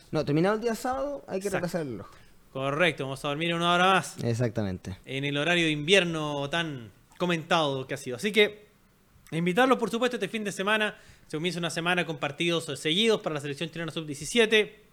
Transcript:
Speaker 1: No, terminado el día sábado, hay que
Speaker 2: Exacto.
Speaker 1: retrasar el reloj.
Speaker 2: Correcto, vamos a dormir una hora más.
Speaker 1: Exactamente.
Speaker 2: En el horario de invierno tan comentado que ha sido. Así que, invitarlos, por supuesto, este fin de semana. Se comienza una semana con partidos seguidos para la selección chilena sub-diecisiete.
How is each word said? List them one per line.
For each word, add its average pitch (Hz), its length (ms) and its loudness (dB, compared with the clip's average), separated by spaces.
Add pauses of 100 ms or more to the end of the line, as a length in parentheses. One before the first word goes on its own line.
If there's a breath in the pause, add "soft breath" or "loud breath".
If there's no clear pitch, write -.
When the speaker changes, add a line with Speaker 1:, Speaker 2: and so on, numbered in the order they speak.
(100)
Speaker 1:
No, 147 140 0
terminado 160 300 2
el 220 80 -4
día 233 120 -2
sábado, 269 540 -6
hay 190 120 -4
que 202 80 -4
Speaker 2:
Exacto. 175 180 -2
Speaker 1:
retrasar 170 160 -4
el 143 80 -6
reloj. 98 180 -10 (420 loud breath)
Speaker 2:
Correcto, 143 540 0
vamos 135 220 -6
a - 20 -2
dormir 165 260 -2
una 175 200 4
hora 185 180 6
más. - 320 2
Speaker 1:
Exactamente. 107 800 -2
Speaker 2:
En 135 220 -6
el 143 100 -2
horario 165 300 2
de 156 40 2
invierno 151 760 2
tan 143 420 -4 (280)
comentado 160 680 2
que - 80 -8
ha 131 40 -8
sido. 123 180 -8
Así 208 160 -2
que, 208 360 4 (600)
invitarlos, 180 480 4
por 214 120 -2
supuesto, 240 260 0
este 196 120 -4
fin 214 160 -6
de 202 60 -4
semana. 208 460 -2 (320 loud breath)
Se 151 100 -6
comienza 170 220 -4
una 165 100 -4
semana 170 340 0
con 156 140 -6
partidos 165 460 0 (140)
seguidos 202 440 2
para 160 120 -4
la 143 60 -4
selección 143 300 -6
chilena 165 200 -8
sub-diecisiete. 185 920 0 (100)